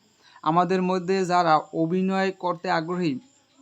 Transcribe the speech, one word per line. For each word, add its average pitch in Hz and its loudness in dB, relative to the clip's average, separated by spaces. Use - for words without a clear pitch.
আমাদের 180 2
মধ্যে 185 0
যারা 170 4
অভিনয় 185 0
করতে 175 -4
আগ্রহী, 170 -2